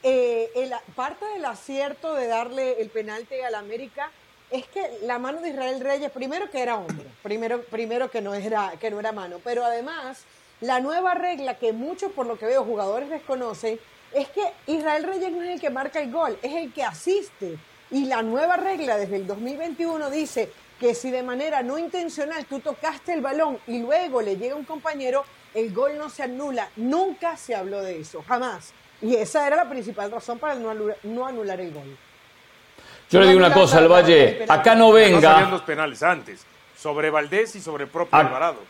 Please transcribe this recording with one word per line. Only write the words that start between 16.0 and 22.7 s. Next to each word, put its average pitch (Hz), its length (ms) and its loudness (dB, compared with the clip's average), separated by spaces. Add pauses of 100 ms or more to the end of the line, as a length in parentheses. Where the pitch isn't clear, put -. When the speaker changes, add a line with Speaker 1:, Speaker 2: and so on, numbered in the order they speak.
Speaker 1:
el 254 100 -6
gol, 294 300 -2
es 277 120 -6
el 320 200 -6
que 285 100 -6
asiste. 202 760 -4 (340)
Y 269 140 -2
la 254 160 -2
nueva 285 360 0
regla 339 400 -2
desde 202 200 -4
el 190 100 -6
dos 196 100 -6
mil 247 200 -8
veintiuno 320 520 -6
dice 277 420 -4 (280)
que 240 160 2
si 254 160 -8
de 254 120 -4
manera 262 400 -4
no 262 140 -6
intencional 330 680 -6
tú 277 140 -10
tocaste 294 540 -6